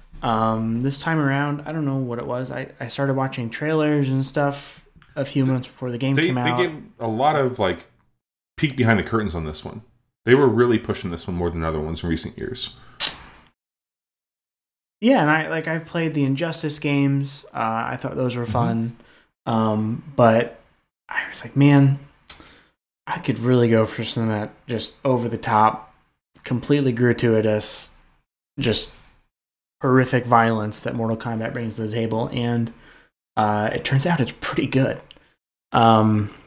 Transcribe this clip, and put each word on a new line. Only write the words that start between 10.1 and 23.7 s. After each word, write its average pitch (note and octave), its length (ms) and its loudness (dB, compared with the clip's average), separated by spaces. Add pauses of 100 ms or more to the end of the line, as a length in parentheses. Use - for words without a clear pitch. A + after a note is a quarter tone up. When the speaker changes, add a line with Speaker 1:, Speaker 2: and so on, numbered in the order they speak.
Speaker 2:
They A#2+ 120 6
were C#3+ 100 6
really A#2 320 4
pushing G2 320 -6
this E2 160 -10
one F2+ 100 -4
more F2 140 0
than E2 140 -4
other D#2 160 -2
ones D#2+ 240 -6
in E2+ 60 -2
recent - 280 -4
years. - 380 -8 (2250)
Speaker 1:
Yeah, A#3+ 200 6
and D3+ 100 4
I, D#3 180 0
like, D#3+ 180 -4
I've D#3+ 200 -4
played D#3+ 280 -2
the D3 80 0
Injustice D3 560 -2
games. C#3 720 0
Uh, A2+ 380 -4
I - 60 -6
thought - 180 -8
those B2+ 220 -2
were A#2+ 80 -4
Speaker 2:
Mm-hmm. A2 80 -6
Speaker 1:
fun. A#2 440 0 (500)
Um, A2 680 -2
but A#2 460 4 (480)
I - 200 -6
was - 140 -14
like, A#2+ 140 -14
"Man, C#3 420 6 (1120)
I - 100 -6
could A2 220 -4
really A#2+ 280 4
go A2+ 180 4